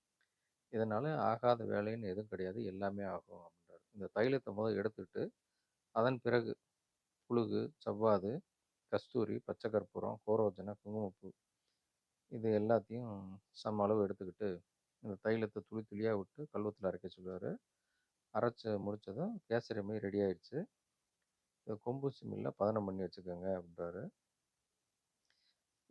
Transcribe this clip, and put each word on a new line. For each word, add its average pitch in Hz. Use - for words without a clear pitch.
இதனால 113
ஆகாத 113
வேலைன்னு 104
எதுவும் 107
கிடையாது, 92
எல்லாமே 98
ஆகும் 101
அப்படின்றாரு. -
இந்த 98
தைலத்தை 123
முதல் 107
எடுத்துட்டு 101
அதன் 120
பிறகு 117
புளுகு, 110
ஜவ்வாது, 104
கஸ்தூரி, 104
பச்சை 107
கற்பூரம், 107
கோரோஜனை, 104
குங்குமப்பூ 101
இது 113
எல்லாத்தையும் 110
சம 107
அளவு 107
எடுத்துக்கிட்டு 98
இந்த 101
தைலத்தை 110
துளி 110
துளியா 110
விட்டு 98
கல்வத்துல 104
அரைக்க 90
சொல்றாரு. 92
அரைச்சு 113
முடிச்சதும் 104
கேசரி 113
மை 107
ரெடி 98
ஆயிடுச்சு. 98
இதை 110
கொம்பூசி 135
மில்ல 104
பதனம் 104
பண்ணி 95
வச்சுக்கோங்க 90
அப்படின்றாரு. 87